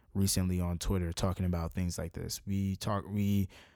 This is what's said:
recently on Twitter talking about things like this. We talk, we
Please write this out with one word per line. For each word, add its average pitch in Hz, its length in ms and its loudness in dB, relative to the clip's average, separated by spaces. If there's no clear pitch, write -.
recently 95 440 2
on 87 200 0
Twitter 87 340 0
talking 92 320 0
about 87 280 0
things 90 260 -2
like 85 160 -6
this. - 320 -8
We 98 300 0
talk, 101 300 -2
we 101 420 2